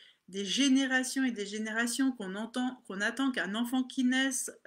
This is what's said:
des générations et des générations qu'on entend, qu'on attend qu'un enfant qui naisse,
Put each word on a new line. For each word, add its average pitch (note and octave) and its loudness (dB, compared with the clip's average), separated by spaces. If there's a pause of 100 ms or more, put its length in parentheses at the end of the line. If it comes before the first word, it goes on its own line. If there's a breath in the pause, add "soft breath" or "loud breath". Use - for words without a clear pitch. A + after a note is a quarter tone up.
(280 loud breath)
des F#3+ -6
générations C4 2
et B3+ 2
des G3+ -4
générations A3 0
qu'on G3 -6
entend, B3 -4
qu'on G3 -6
attend A#3+ 0
qu'un G3 -2
enfant A#3+ 0
qui B3+ -2
naisse, C4 2 (160)